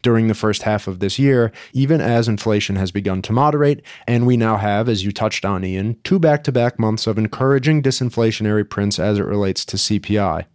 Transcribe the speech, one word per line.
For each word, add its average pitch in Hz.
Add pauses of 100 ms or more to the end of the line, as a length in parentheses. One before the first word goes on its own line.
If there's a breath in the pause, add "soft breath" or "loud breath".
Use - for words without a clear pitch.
during 113
the 107
first 107
half 107
of 90
this 98
year, 127 (220 loud breath)
even 139
as 117
inflation 104
has 95
begun 95
to 107
moderate. 143 (260 loud breath)
And 120
we 123
now 113
have, 104
as 101
you 101
touched 110
on, 95
Ian, 95
two 190
back-to-back 147
months 110
of 104
encouraging 135
disinflationary 110
prints 101
as 101
it 92
relates 98
to -
C 104
P 104
I. 82